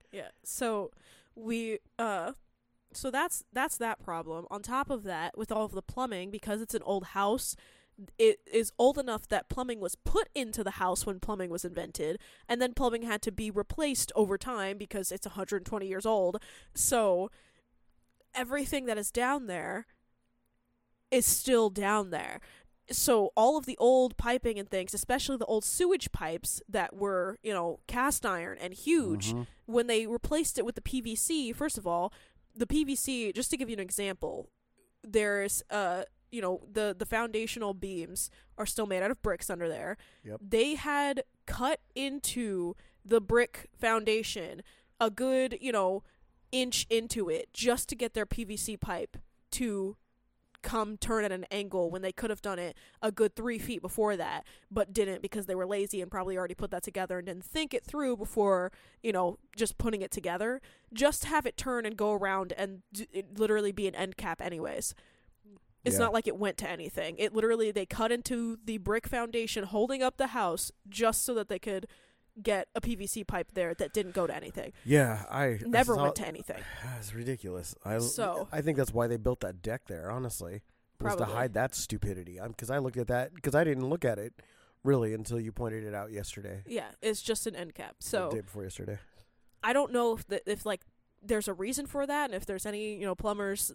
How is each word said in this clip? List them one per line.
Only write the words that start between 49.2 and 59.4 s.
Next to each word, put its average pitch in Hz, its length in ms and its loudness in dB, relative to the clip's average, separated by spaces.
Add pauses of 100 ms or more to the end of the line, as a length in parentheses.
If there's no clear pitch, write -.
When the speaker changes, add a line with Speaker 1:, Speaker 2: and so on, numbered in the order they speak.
Speaker 1:
to 202 440 -2 (680)
come 214 340 -2
turn 220 300 0
at 196 40 0
an 185 200 -4
angle 190 400 0
when 185 100 -6
they 190 100 -2
could 220 200 -4
have 208 100 -4
done 196 180 -4
it 175 160 -6 (280)
a 214 100 2
good 214 240 4
three 226 220 -2
feet 202 240 -6
before 208 340 2
that, 160 300 -4 (240)
but 196 240 0
didn't 196 260 0
because 202 240 -6
they 185 100 -2
were 185 120 0
lazy 202 340 -2
and 180 100 -6
probably 185 280 -4
already 180 160 -4
put 196 160 -6
that 180 120 -4
together 185 360 -4
and 180 80 -8
didn't 185 180 -8
think 311 300 -2
it - 100 0
through 269 320 0
before, 196 560 2 (300)
you 226 100 0
know, 180 260 2 (160)